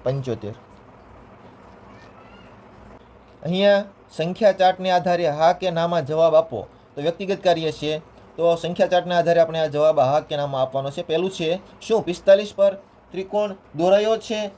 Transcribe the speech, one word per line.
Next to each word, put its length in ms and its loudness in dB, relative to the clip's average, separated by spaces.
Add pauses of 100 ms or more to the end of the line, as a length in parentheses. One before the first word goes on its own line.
પંચોતેર. 500 -6 (3000)
અહીંયા 420 2 (260)
સંખ્યા 400 0
ચાર્ટને 400 0
આધારે 360 0
હા 260 2
કે 180 -4
નામાં 340 -2
જવાબ 300 2
આપો. 320 0 (280)
તો 60 -10
વ્યક્તિગત 420 -4
કાર્ય 280 2
છે, 300 -6 (360)
તો 180 2
સંખ્યા 320 -2
ચાર્ટના 300 0
આધારે 220 2
આપણે 200 0
આ 80 0
જવાબ 320 2
હા 200 2
કે 180 -8
નામાં 240 -4
આપવાનો 280 -4
છે. 120 -10
પહેલું 280 -2
છે, 300 -4 (220)
શું 220 0
પિસ્તાલીસ 520 2
પર 200 2 (360)
ત્રિકોણ 440 -4 (200)
દોરાયો 420 2
છે? 400 -6